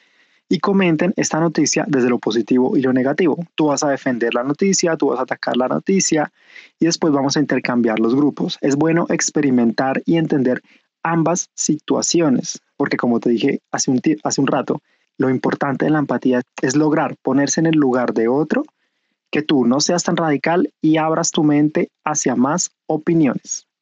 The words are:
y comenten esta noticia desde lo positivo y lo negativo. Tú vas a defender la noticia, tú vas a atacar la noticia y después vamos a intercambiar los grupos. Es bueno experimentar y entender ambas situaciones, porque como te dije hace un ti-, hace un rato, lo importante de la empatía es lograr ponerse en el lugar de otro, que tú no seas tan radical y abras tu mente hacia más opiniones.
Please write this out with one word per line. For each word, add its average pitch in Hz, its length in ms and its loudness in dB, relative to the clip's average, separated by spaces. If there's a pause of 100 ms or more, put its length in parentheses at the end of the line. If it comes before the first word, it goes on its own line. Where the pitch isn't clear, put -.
(480)
y 185 100 0
comenten 175 580 2
esta 156 220 -2
noticia 156 480 0
desde 123 240 0
lo 120 80 0
positivo 127 580 0
y 135 60 0
lo 131 100 0
negativo. 135 460 0 (160)
Tú 156 120 0
vas 143 180 0
a 143 60 0
defender 120 440 -2
la 123 80 0
noticia, 165 540 0
tú 143 140 0
vas 127 100 -2
a - 20 0
atacar 127 340 -4
la 127 120 0
noticia 156 640 -2 (480)
y 160 60 2
después 165 260 0
vamos 139 240 0
a 156 40 2
intercambiar 120 600 0
los 113 160 2
grupos. 147 440 -2
Es 139 140 0
bueno 165 340 0
experimentar 135 960 0
y 165 120 0
entender 143 460 0 (420)
ambas 165 500 0
situaciones, 147 1040 0 (180)
porque 143 200 -2
como 117 240 0
te 123 100 0
dije 117 300 0 (100)
hace 131 220 -2
un 123 80 2
ti-, 151 240 0
hace 139 160 -2
un 139 80 2
rato, - 340 -2 (340)
lo 131 140 0
importante 131 540 -2
de 151 80 2
la 156 80 2
empatía 127 420 0 (180)
es 131 140 -2
lograr 151 480 2
ponerse 139 380 0
en 160 60 2
el 160 100 2
lugar 123 380 0
de 113 120 2
otro, 156 380 0 (680)
que 147 120 -2
tú 135 220 2
no 123 140 2
seas 175 240 0
tan 180 140 0
radical 160 560 0 (100)
y 160 140 4
abras 160 340 0
tu 165 140 0
mente 151 440 2 (160)
hacia 151 300 -2
más 139 380 0 (160)
opiniones. 156 800 0 (140)